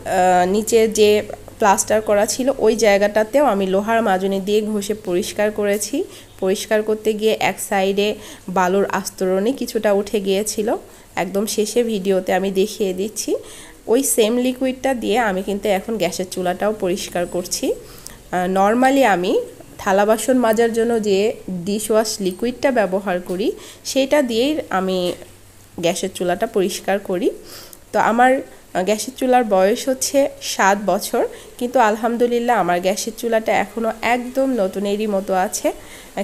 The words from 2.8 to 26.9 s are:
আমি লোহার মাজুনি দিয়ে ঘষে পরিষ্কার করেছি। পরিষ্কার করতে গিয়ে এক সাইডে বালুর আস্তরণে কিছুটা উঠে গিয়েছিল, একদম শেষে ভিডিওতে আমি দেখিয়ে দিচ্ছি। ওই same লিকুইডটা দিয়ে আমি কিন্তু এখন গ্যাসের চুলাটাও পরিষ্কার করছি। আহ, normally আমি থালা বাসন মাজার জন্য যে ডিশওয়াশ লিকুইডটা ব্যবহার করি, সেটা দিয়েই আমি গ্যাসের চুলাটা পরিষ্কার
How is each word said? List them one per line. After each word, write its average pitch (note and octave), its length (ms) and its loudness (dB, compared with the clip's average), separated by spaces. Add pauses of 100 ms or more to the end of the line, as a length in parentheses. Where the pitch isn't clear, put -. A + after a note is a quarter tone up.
আমি G3 220 2
লোহার G#3 360 2
মাজুনি G3 380 0
দিয়ে G#3 200 0
ঘষে G#3 340 -2
পরিষ্কার G#3 560 -2
করেছি। G#3 540 -2 (360)
পরিষ্কার G#3+ 420 0
করতে G#3+ 300 0
গিয়ে G#3+ 280 0
এক - 200 -2
সাইডে G3+ 540 0 (340)
বালুর F#3+ 440 2
আস্তরণে F#3+ 600 -2
কিছুটা A3 400 -2
উঠে G3+ 280 -2
গিয়েছিল, G#3 560 -2 (400)
একদম F#3 300 -2
শেষে G#3+ 360 0
ভিডিওতে G3 500 0
আমি F#3+ 180 0
দেখিয়ে G3 420 -2
দিচ্ছি। G#3 440 -4 (500)
ওই B3+ 160 2
same A#3+ 340 2
লিকুইডটা B3+ 580 -2
দিয়ে G#3+ 240 0
আমি G3 240 0
কিন্তু G3+ 260 -4
এখন G3 280 -2
গ্যাসের G3 340 -2
চুলাটাও F#3 420 -2
পরিষ্কার F3+ 540 -4
করছি। F3+ 480 -4 (580)
আহ, F3+ 160 0
normally B3 560 4
আমি G3+ 360 2 (380)
থালা G3+ 280 2
বাসন A#3 320 2
মাজার A#3 340 2
জন্য A#3 300 0
যে G#3 300 2 (180)
ডিশওয়াশ G#3 680 -2
লিকুইডটা A#3 500 -2
ব্যবহার G3 500 0
করি, F#3+ 320 -2 (320)
সেটা C4+ 380 2
দিয়েই B3 340 0 (140)
আমি F#3 420 0 (680)
গ্যাসের F#3 340 -2
চুলাটা F#3 320 -2
পরিষ্কার G3+ 520 -2